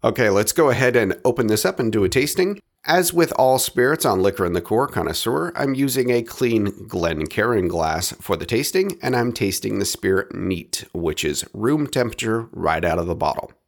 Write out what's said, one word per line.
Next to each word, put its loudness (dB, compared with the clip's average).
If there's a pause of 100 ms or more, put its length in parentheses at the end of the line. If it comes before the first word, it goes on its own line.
Okay, 2
let's 2
go 4
ahead 2
and 0
open 0
this 2
up -2
and 0
do 2
a 4
tasting. 0 (280)
As 2
with 2
all 4
spirits 0
on 2
Liquor 2
and -2
Liqueur 0
Connoisseur, -2
I'm -2
using 0
a 2
clean 0
Glencairn 0
glass -2
for -2
the -6
tasting, -2
and -2
I'm 0
tasting -2
the 0
spirit -2
neat, -4 (100)
which -2
is -2
room 0
temperature -2
right -2
out 2
of -2
the -2
bottle. -4 (160)